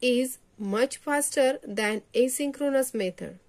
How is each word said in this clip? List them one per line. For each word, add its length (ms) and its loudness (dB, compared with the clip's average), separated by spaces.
is 380 2
much 400 0
faster 680 2
than 360 -2
asynchronous 800 0
method. 440 -6